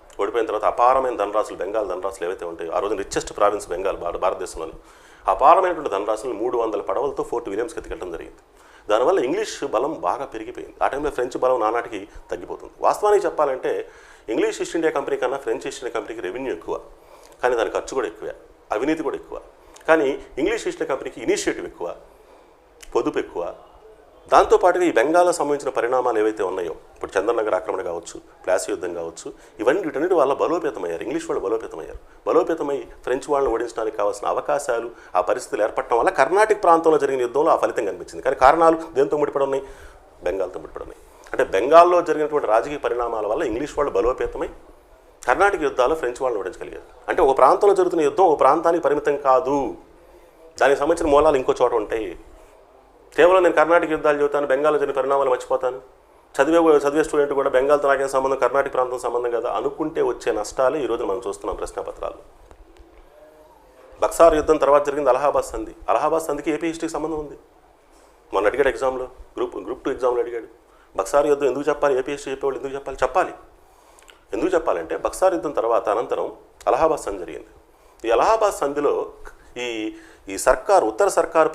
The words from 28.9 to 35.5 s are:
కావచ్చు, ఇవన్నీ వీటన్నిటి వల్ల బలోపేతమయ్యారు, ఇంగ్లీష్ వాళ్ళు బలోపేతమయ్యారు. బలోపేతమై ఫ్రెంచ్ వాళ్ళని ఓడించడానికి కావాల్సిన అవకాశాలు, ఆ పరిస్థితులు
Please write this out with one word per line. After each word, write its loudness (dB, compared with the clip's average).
కావచ్చు, -10
ఇవన్నీ 2
వీటన్నిటి -2
వల్ల 4
బలోపేతమయ్యారు, -4
ఇంగ్లీష్ -6
వాళ్ళు -4
బలోపేతమయ్యారు. -6
బలోపేతమై 0
ఫ్రెంచ్ -4
వాళ్ళని 2
ఓడించడానికి -4
కావాల్సిన -2
అవకాశాలు, -2
ఆ 2
పరిస్థితులు -2